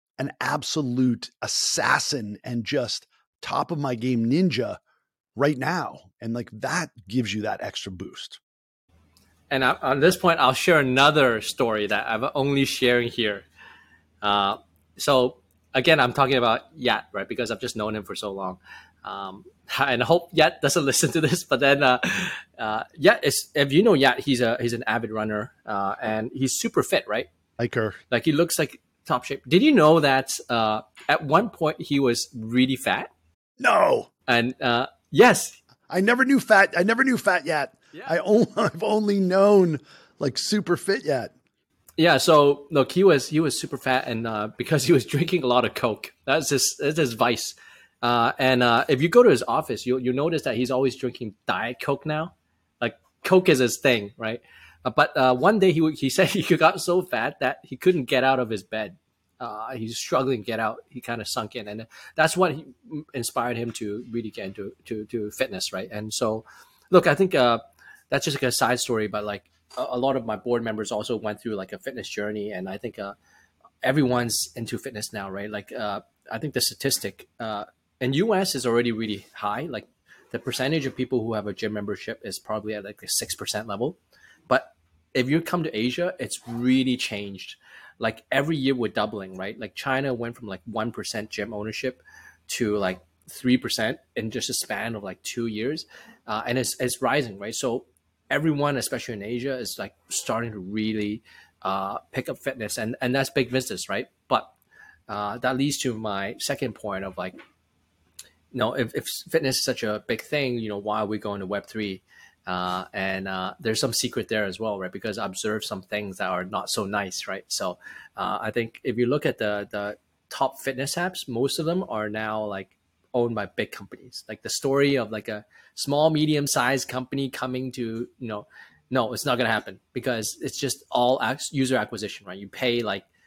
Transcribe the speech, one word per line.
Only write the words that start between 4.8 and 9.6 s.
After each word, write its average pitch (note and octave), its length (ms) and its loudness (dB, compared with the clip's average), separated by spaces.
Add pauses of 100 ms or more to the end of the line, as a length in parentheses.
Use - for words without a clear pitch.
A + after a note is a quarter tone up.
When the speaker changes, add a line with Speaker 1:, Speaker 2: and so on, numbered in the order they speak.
Speaker 1:
right C#3 240 2
now." D3+ 400 -4 (220)
And, A2+ 140 -6
like, A#2+ 180 -8
that C3+ 380 -4 (180)
gives G#2+ 260 -2
you G#2+ 80 -4
that G#2 200 -4
extra G2+ 280 -10
boost. - 480 -14 (1120)
Speaker 2:
And C3 140 0